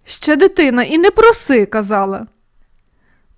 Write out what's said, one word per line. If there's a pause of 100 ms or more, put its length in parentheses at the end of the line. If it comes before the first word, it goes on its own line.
Ще
дитина,
і
не
проси", —
казала. (1120)